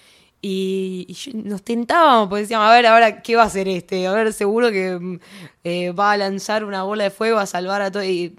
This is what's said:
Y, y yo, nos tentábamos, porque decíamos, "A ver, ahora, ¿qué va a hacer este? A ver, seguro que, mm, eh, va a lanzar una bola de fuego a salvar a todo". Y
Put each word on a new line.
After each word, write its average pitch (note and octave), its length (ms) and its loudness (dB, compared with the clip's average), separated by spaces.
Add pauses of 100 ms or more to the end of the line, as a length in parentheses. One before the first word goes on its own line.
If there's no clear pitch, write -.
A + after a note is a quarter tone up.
(420)
Y, F#3+ 680 -6
y F#3 40 -18
yo, - 220 -14
nos G3+ 260 -8
tentábamos, A#3 680 2
porque G#3 140 -4
decíamos, G#3+ 240 0
"A A3+ 60 8
ver, A#3+ 140 8
ahora, A3+ 340 6
¿qué A#3 140 -2
va A#3 80 6
a G#3+ 40 4
hacer F#3+ 200 -4
este? F#3 400 -4
A F#3 60 -2
ver, A3 180 0
seguro A3 400 0
que, F#3 260 -4
mm, F3 220 -10 (460)
eh, F3 260 -4
va G3+ 220 0
a G#3 40 2
lanzar G3 460 -4
una G3 200 -6
bola G#3 200 -4
de G3 80 0
fuego A3 280 0
a G3 60 -2
salvar F#3+ 360 -4
a G3 100 -4
todo". G3 140 -6
Y F3 340 -4